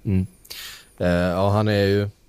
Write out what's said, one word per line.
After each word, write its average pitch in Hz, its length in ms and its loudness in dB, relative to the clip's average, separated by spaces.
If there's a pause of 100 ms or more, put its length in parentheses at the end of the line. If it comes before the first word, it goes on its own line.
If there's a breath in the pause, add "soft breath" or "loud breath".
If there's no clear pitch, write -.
Mm. 95 220 0 (720 loud breath)
Eh, 90 100 0
ja, 90 420 2
han 107 180 0
är 101 180 2
ju, 101 160 2
eh, 104 60 -4 (200)